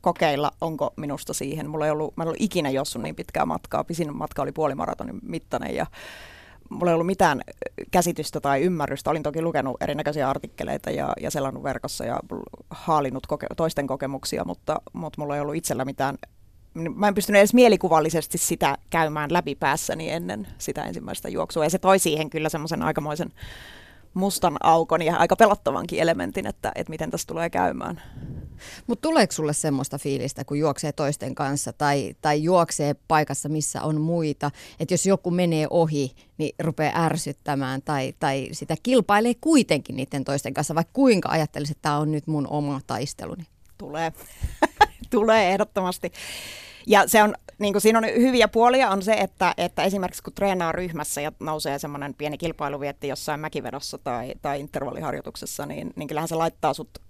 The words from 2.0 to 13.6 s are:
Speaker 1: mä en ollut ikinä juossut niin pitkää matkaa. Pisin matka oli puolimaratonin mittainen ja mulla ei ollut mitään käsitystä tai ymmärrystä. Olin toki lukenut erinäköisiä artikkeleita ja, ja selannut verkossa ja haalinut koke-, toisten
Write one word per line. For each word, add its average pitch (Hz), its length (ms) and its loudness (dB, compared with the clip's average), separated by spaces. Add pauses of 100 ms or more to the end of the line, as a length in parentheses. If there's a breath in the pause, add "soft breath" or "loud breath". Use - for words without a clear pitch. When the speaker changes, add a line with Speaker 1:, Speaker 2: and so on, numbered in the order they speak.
Speaker 1:
mä 165 60 -4
en 165 40 -2
ollut 160 140 -2
ikinä 175 280 0
juossut 135 320 -2
niin 156 140 -6
pitkää - 300 -2
matkaa. - 380 -4
Pisin 156 320 -4
matka 151 260 -6
oli 139 100 -2
puolimaratonin - 720 -4
mittainen - 540 -6
ja - 100 -2 (840 loud breath)
mulla 175 220 0
ei - 20 4
ollut 165 140 2
mitään 180 340 2 (500)
käsitystä 170 480 0
tai 139 220 2
ymmärrystä. 147 480 -2
Olin 156 140 -2
toki 151 180 -4
lukenut 143 400 -2
erinäköisiä 147 480 -2
artikkeleita - 640 -6
ja, 147 300 -2
ja - 100 -6
selannut 135 320 -6
verkossa 131 420 -6
ja 117 140 -4 (500)
haalinut 143 580 -2
koke-, - 300 -6
toisten 160 300 -2